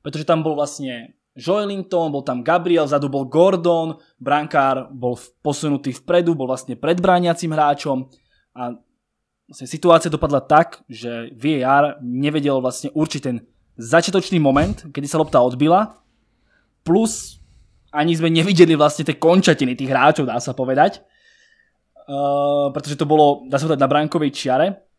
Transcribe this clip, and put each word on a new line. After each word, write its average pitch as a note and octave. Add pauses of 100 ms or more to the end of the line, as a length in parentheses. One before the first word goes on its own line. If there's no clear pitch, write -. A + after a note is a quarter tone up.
Pretože D3
tam E3
bol D#3
vlastne C#3 (220)
Joelinton, F#3+
bol C#3+
tam B2
Gabriel, E3
vzadu C#3+
bol C3+
Gordon, E3+ (260)
brankár C#3
bol B2
v-, - (140)
posunutý C#3+
vpredu, F3
bol C3+
vlastne B2+
pred D#3+
brániacim F3
hráčom C#3+ (480)
a B2 (760)
vlastne -
situácia E3
dopadla D3
tak, -
že A#2 (220)
V C#3+
R C#3
nevedel C#3
vlastne -
určiť D#3
ten B2 (320)
začiatočný E3+
moment, D3
kedy C#3+
sa D3+
lopta D3
odbila, D3+ (800)
plus - (500)
ani D#3
sme E3
nevideli E3
vlastne D3+
tie D3
končatiny D#3+
tých C3
hráčov, C#3
dá A#2+
sa B2+
povedať. C3+ (1000)
Eh, C#3+
pretože D3
to D3
bolo, D3
dá C#3
sa C3
povedať, D3+
na C3+
bránkovej D3+
čiare. D3 (140)